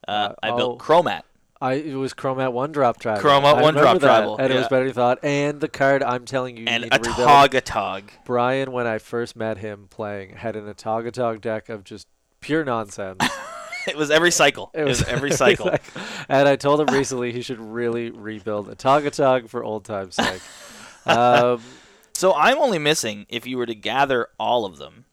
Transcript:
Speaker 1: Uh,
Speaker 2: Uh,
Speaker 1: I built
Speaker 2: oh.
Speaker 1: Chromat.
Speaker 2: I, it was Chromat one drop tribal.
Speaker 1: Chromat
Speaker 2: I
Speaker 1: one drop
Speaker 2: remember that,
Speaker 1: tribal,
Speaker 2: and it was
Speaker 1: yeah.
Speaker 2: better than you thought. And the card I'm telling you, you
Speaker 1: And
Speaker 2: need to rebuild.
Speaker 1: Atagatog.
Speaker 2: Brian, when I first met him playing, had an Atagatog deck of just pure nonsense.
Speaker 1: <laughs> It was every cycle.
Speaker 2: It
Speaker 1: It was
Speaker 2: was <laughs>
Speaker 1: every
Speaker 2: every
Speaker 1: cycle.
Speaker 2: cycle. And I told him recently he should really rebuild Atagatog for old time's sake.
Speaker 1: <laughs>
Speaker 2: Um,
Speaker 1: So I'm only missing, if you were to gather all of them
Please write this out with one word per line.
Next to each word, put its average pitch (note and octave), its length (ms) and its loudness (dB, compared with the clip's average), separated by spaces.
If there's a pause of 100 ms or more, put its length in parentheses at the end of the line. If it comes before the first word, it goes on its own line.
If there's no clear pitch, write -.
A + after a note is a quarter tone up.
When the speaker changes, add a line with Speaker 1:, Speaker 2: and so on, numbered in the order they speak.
Speaker 1:
Uh, - 20 -10
Speaker 2:
Uh, G#2 320 -4
Speaker 1:
I A2+ 140 -2
built B2 260 -4
Speaker 2:
oh. - 20 -18
Speaker 1:
Chromat. D3 380 2 (400)
Speaker 2:
I, C3 120 -2
it D3+ 200 -6
was C3+ 200 -6
Chromat C3 400 -4
one C#3 180 -4
drop C3 280 2
tribal. G#2+ 220 -2
Speaker 1:
Chromat C#3 340 6
Speaker 2:
I - 60 2
Speaker 1:
one D#3 120 4
drop D3 100 4
Speaker 2:
remember B2 220 6
that, A2+ 140 6
Speaker 1:
tribal, G#2+ 180 -2
Speaker 2:
and C3+ 120 0
it C3 40 0
was B2 80 2
Speaker 1:
yeah. A#2 60 -4
Speaker 2:
better C3 160 2
than C3+ 40 -2
you C3 60 -6
thought. B2 280 2
And C#3+ 380 -2
the D3+ 80 -4
card C3+ 340 2
I'm B2 220 -4
telling B2+ 320 -6
you, A2+ 60 -14
you A2+ 80 -4
Speaker 1:
And A#2+ 140 0
Speaker 2:
need A#2+ 80 -6
to - 60 4
rebuild. A#2 300 0
Speaker 1:
Atagatog. B2+ 760 4 (220)
Speaker 2:
Brian, B2+ 480 -2
when B2 140 -4
I A2 100 -2
first A#2+ 400 -8
met A2 220 -6
him G2+ 320 -12
playing, G2+ 460 -10
had G#2+ 200 -8
an G#2 160 -12
Atagatog A2+ 720 -4
deck A2 260 -6
of G#2 160 -12
just - 240 -20 (320)
pure D#3 240 -2
nonsense. G#2 580 -6
Speaker 1:
<laughs> - 80 -2 (560)
It C3+ 100 -6
was D3+ 140 -2
every E3 200 6
cycle. C#3+ 440 2
Speaker 2:
It D#3+ 80 -4
Speaker 1:
It - 20 0
was B2+ 160 2
Speaker 2:
was - 20 2
<laughs> - 60 -2
Speaker 1:
every B2 80 -2
Speaker 2:
every C#3 160 -2
Speaker 1:
cycle. - 380 4
Speaker 2:
cycle. E3 320 -6 (260)
And C#3 200 4
I C#3 80 4
told C#3+ 260 2
him C3 120 0
recently B2 380 -2
he B2 80 -6
should A#2+ 200 -10
really A#2 500 -6
rebuild G#2 580 -8
Atagatog C3 800 0
for A#2+ 160 -10
old G#2+ 200 -8
time's F#2+ 320 -10
sake. F#2 300 -4
Speaker 1:
<laughs> - 600 -18
Speaker 2:
Um, B2 560 4 (500)
Speaker 1:
So F3+ 220 2
I'm G3+ 240 2
only B3 200 0
missing, B2 520 -2
if A#2 160 -10
you B2+ 100 -6
were B2 100 -2
to A#2 80 -6
gather A#2+ 540 0 (100)
all A2+ 280 0
of F2 100 -10
them D2+ 360 -20